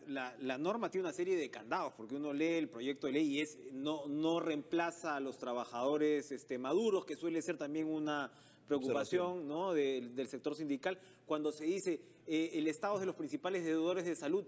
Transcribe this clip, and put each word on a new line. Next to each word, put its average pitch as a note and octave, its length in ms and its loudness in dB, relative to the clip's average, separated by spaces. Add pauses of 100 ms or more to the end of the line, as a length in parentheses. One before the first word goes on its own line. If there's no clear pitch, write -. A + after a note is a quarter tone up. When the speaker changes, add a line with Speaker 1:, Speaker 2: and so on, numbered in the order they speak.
Speaker 1:
la, C3 320 -4
la C3 180 -2
norma F#3 320 0
tiene F#3 180 -2
una D#3 60 -4
serie F3+ 220 0
de C#3+ 140 0
candados, C3+ 480 -4
porque A2+ 180 -8
uno D3 160 -4
lee D#3+ 260 2
el D#3 120 0
proyecto C3+ 380 -4
de C3 60 2
ley D3+ 140 6 (100)
y D3 40 4
es, D3+ 160 -4 (160)
no, D3 340 0
no D#3+ 320 4
reemplaza E3 760 0
a - 20 0
los C3+ 180 -4
trabajadores, C3 920 2
este, B2+ 260 -6
maduros, F3+ 480 2
que C#3+ 120 -6
suele E3 240 0
ser E3 160 -2
también D#3 300 -2
una D3+ 440 -2 (360)
preocupación, C#3+ 580 2
Speaker 2:
Observación. F3+ 220 -4
Speaker 1:
¿no? F3 260 0
del, C3 420 2
del B2+ 120 -2
sector C#3+ 280 -4
sindical. D#3 420 -2 (300)
Cuando D3+ 240 0
se D3 140 -8
dice, F3+ 360 0 (240)
eh, D#3+ 300 2
el D#3 120 2
Estado G3+ 280 0
es F#3+ 60 -2
de F#3+ 40 -2
los F#3 100 -2
principales E3+ 480 -2
deudores E3 420 2
de E3+ 100 0
salud, E3+ 320 0